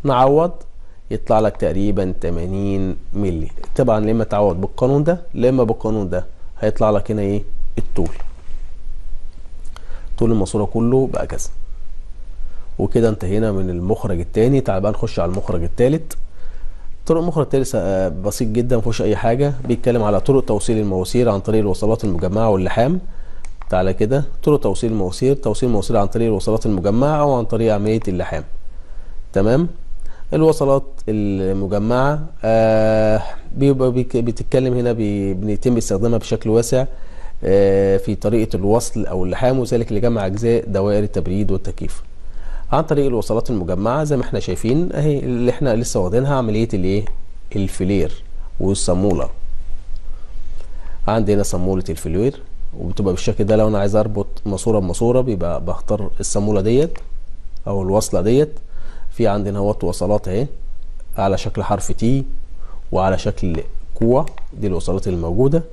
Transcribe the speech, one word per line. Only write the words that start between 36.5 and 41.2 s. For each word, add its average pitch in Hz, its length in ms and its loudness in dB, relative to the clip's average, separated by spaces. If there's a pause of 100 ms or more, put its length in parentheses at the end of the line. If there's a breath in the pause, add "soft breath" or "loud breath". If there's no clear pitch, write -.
واسع، 123 340 2 (600 loud breath)
آه، 98 520 4
في 101 180 -2
طريقة 110 420 0
الوصل 104 500 0
أو 92 180 0
اللحام، 127 340 0
وذلك 117 340 0
لجمع 107 340 0
أجزاء 113 400 0
دوائر 101 360 2
التبريد 98 480 0